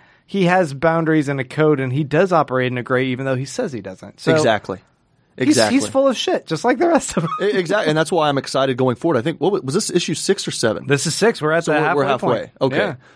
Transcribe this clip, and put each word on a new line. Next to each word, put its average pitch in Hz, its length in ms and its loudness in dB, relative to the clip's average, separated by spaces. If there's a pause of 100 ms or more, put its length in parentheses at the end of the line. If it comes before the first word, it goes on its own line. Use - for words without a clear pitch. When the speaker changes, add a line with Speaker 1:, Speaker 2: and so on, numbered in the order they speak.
(260)
Speaker 1:
he 190 200 0
has 175 280 2
boundaries 160 560 0
and 139 100 -4
a 131 40 -2
code, 151 360 2
and 127 140 -2
he 151 100 0
does 156 300 0
operate 127 380 0
in 127 80 -4
a 117 40 -6
gray, 127 240 0
even 127 180 -4
though 135 100 -2
he 127 100 -4
says 214 260 -6
he 110 100 -10
doesn't. 95 380 -16
So 160 140 2
Speaker 2:
Exactly. 110 460 0 (580)
Speaker 1:
he's, 131 120 2
Speaker 2:
Exactly. 226 300 4
Speaker 1:
he's 214 80 -4
full 269 200 2
of 254 100 0
shit, - 300 -2
just 165 180 -4
like 240 140 2
the 349 80 2
rest 330 300 0
of 160 60 0
them. 160 160 -4
Speaker 2:
E-, 202 180 0
exactly, 180 320 0
and 156 80 2
that's 160 140 0
why 156 180 2
I'm 135 100 0
excited 135 380 0
going 127 180 2
forward. 160 220 0
I 110 40 0
think, 156 180 -4
what 185 240 0
was 135 120 -2
this, 220 160 -2
issue 170 240 -2
six - 320 -2
or 156 40 -6
seven? 117 360 -2
Speaker 1:
This 139 180 0
is 160 80 -4
six. 214 260 0
We're 151 120 -2
at 160 140 0
Speaker 2:
So 156 80 0
Speaker 1:
the 151 80 2
Speaker 2:
we're, 151 160 0
we're 139 80 2
Speaker 1:
halfway 139 240 -2
Speaker 2:
halfway. 113 180 0
Speaker 1:
point. - 40 -20 (100)
Speaker 2:
Okay. 135 160 0
Speaker 1:
Yeah. 175 180 -2 (200)